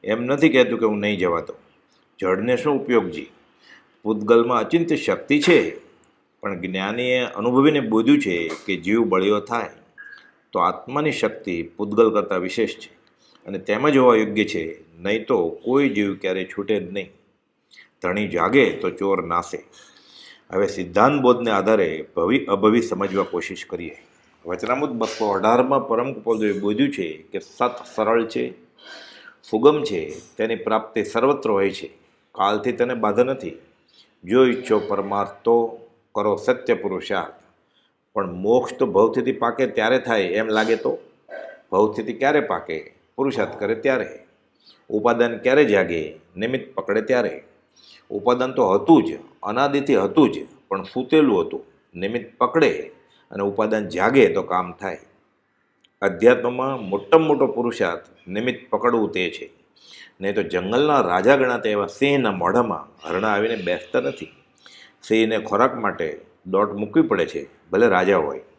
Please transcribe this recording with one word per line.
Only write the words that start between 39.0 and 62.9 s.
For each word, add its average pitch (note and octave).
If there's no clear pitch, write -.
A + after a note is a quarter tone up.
પાકે A#2
ત્યારે A2+
થાય A2+
એમ G2
લાગે A2
તો? -
ભવતિથી G#2+
ક્યારે C#3
પાકે? E2
પુરુષાર્થ B2+
કરે G#2
ત્યારે. B2
ઉપાદાન A2+
ક્યારે C3
જાગે? E2+
નિમિત્ત A#2+
પકડે G#2+
ત્યારે. G#2
ઉપાદાન B2
તો A#2+
હતું G#2
જ, -
અનાદિથી C#3
હતું G2+
જ, -
પણ F#2+
સૂતેલું B2+
હતું. -
નિમિત્ત G2+
પકડે C#3
અને G2
ઉપાદાન G#2+
જાગે G2+
તો F#2+
કામ F2+
થાય. F#2
અધ્યાત્મમાં A#2+
મોટામાં D#3
મોટો C#3
પુરુષાર્થ A#2
નિમિત્ત A2
પકડવું A2+
તે F2+
છે. -
નહીં G2
તો G#2
જંગલના G#2+
રાજા F#2+
ગણાતા B2
એવા G#2
સિંહના C3+
મોઢામાં F2+